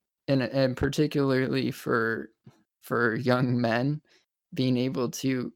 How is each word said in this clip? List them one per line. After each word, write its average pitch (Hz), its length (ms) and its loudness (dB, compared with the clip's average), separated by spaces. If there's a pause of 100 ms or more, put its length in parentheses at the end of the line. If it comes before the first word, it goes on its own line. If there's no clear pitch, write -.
(280)
and, 135 160 2
and 131 340 0
particularly 135 920 0
for, 113 580 -2 (520)
for 117 340 0
young 123 440 2
men, 123 420 0 (520)
being 127 240 0
able 127 320 0
to 131 460 -4